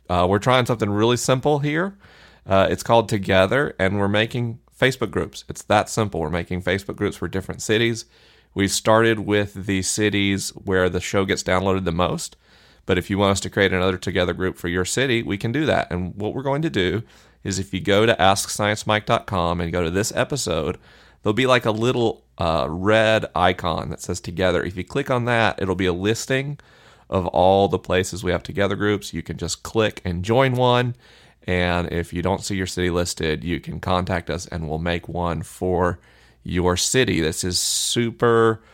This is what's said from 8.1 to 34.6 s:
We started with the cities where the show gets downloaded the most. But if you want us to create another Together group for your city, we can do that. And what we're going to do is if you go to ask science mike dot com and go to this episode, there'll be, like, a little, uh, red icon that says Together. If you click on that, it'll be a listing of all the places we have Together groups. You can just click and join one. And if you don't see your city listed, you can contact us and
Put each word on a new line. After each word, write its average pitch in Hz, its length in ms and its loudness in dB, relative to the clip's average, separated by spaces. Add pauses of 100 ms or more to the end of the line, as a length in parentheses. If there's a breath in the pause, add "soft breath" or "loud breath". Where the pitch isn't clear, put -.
We 98 140 2
started 113 520 4
with 101 460 -2
the 95 160 0
cities 98 680 0
where 92 380 0
the 90 120 -2
show 98 240 0
gets 98 180 -2
downloaded 95 420 0
the 87 60 0
most. 87 460 -2 (480 soft breath)
But 90 140 0
if 85 100 -4
you 98 80 0
want 98 140 4
us 95 120 0
to 95 60 -8
create 95 240 2
another 92 240 0
Together 90 360 -2
group 87 260 -4
for - 80 -10
your 87 180 0
city, 120 380 0
we 95 160 -4
can 117 140 -4
do 151 140 -2
that. 95 260 0
And 90 240 -4
what 101 180 -6
we're 135 80 -6
going 139 200 -2
to 160 60 -2
do 95 360 0 (400 soft breath)
is 95 160 -2
if 95 120 -8
you 95 60 -4
go 101 280 2
to 117 140 2
ask 98 300 4
science 107 380 -2
mike 107 180 0
dot - 180 0
com 85 360 -2
and 85 100 -4
go 87 140 -2
to 80 60 -2
this 95 260 -2
episode, 85 640 -2 (440 soft breath)
there'll 107 100 0
be, 127 140 2
like, 127 180 4
a 117 60 2
little, 117 540 0 (140)
uh, 80 300 0
red 107 580 4 (100)
icon 90 540 2
that - 120 -10
says - 160 -6
Together. 90 460 0
If 87 120 -8
you 90 60 -6
click 139 300 -4
on 120 140 0
that, 113 360 0
it'll 92 140 -2
be 92 100 0
a 90 60 2
listing 131 640 -2 (500 soft breath)
of 90 200 0
all 95 400 6
the 87 100 0
places 92 460 -2
we 90 80 0
have 87 100 -2
Together 98 320 -2
groups. 101 400 -2
You 85 80 -6
can 80 140 -8
just - 260 -8
click 110 420 -2
and 90 200 -4
join 127 300 2
one. 123 420 2 (500 soft breath)
And 90 460 0
if 82 200 -4
you 87 80 -4
don't 92 220 -2
see 101 140 -6
your 95 100 -2
city 90 240 -2
listed, 82 540 -2
you 80 160 -2
can - 180 -10
contact 90 500 -4
us 82 180 -6
and 80 220 -8